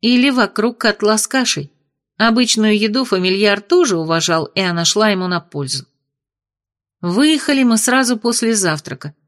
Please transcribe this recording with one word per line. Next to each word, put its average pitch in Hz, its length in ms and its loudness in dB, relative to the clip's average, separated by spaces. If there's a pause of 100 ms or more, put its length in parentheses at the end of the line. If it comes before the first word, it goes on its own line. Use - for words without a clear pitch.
Или 247 300 2
вокруг 247 480 -2
котла 214 400 0
с - 80 -4
кашей. 240 440 -4 (480)
Обычную 220 600 2
еду 220 260 -2
фамильяр 196 560 0
тоже 302 360 2
уважал, 165 500 -2
и - 140 -6
она 175 240 -2
шла 214 260 2
ему 185 180 -2
на 175 120 -2
пользу. 139 460 -10 (1120)
Выехали 269 640 0
мы 226 160 2
сразу 247 400 0
после 233 360 -2
завтрака. 156 600 -4 (140)